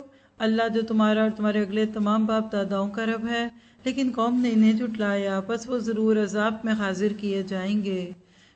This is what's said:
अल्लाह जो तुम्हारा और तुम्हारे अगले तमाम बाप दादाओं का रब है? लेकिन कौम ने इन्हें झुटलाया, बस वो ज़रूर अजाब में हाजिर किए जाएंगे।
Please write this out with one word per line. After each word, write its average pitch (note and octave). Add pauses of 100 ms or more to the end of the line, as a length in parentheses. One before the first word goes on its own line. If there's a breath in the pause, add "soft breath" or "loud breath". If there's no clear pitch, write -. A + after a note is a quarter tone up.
(400 soft breath)
अल्लाह A3+
जो A3+
तुम्हारा G#3+
और A3
तुम्हारे G#3+
अगले G#3
तमाम G#3+
बाप A3
दादाओं G3
का G#3
रब A3+
है? A#3 (400 loud breath)
लेकिन C4
कौम A#3+
ने B3
इन्हें A3
झुटलाया, G3+
बस A3
वो B3
ज़रूर A3
अजाब G#3
में A3
हाजिर G3+
किए G3
जाएंगे। F#3+ (400 soft breath)